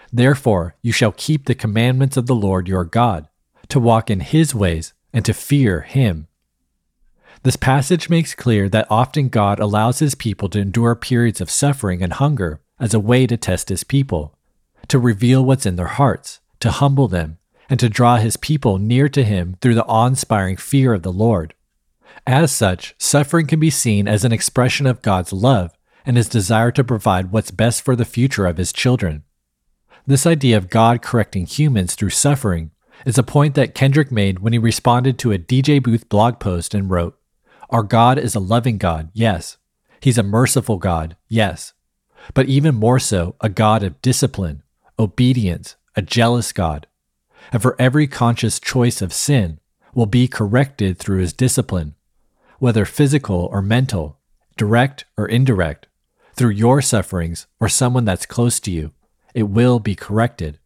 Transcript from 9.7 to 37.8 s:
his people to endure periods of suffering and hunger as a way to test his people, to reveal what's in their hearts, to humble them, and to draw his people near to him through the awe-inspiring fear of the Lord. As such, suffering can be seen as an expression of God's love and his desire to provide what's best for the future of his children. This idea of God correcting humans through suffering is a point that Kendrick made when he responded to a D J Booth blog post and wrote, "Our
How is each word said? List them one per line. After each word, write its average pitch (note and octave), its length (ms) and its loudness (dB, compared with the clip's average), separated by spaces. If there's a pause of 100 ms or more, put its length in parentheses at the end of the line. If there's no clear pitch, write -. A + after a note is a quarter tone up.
his D3 140 0
people G2 360 -6
to G#2 100 -2
endure A#2 340 0
periods A#2 460 -2
of F2 100 -8
suffering G#2 520 -2
and F2 100 -2
hunger G#2+ 480 -2 (180)
as A2+ 140 -4
a A2 80 2
way B2 260 2
to A#2 120 -2
test - 320 -4
his F#2 140 -6
people, C3+ 500 -2 (540)
to C#3 100 2
reveal B2 460 2
what's C3 200 0
in F2+ 120 -2
their F2 100 -4
hearts, - 540 -2 (200)
to A#2 100 0
humble C#3 380 2
them, E2 300 -4 (320)
and B2+ 80 0
to B2 100 2
draw A#2+ 280 4
his A2 200 0
people C3 420 0
near B2 300 2
to C#3 140 0
him F#2 380 -2
through A#2 140 4
the A2+ 120 0
awe-inspiring A2+ 680 0
fear C3 360 0
of F#2 100 -2
the F#2 100 -6
Lord. F#2+ 420 0 (720)
As C3+ 240 2
such, - 480 -2
suffering D3 480 0
can D#3 140 0
be D#3+ 100 2
seen G#2 380 0
as G#2 160 0
an A#2 80 2
expression B2+ 540 0
of B2 160 -2
God's F#2 300 -2
love G2 400 2 (320)
and B2 120 0
his A#2 120 2
desire A2+ 440 2
to C#3 100 0
provide G2 480 0
what's G#2+ 200 -2
best A2+ 320 -2
for C3 120 0
the A#2 100 0
future A#2+ 420 0
of F2 100 -2
his F2 160 -4
children. F#2 500 -2 (840)
This C3+ 200 2
idea C#3 300 4
of F#2 140 -2
God A#2 320 4
correcting G2+ 440 -2
humans B2+ 480 0
through G2 160 -2
suffering G2 600 -2 (360)
is A#2+ 120 0
a B2 40 2
point D3 320 2
that C#3 200 0
Kendrick C#3 360 2
made G2 300 0
when A2+ 120 0
he A#2 60 2
responded A#2+ 600 2
to A#2 140 0
a F#2+ 60 0
D B2+ 240 0
J D3 160 4
Booth A#2 300 -2
blog A2 300 2
post F2+ 360 -6
and G2 160 -2
wrote, F2 260 -2 (540)
"Our A#2 120 0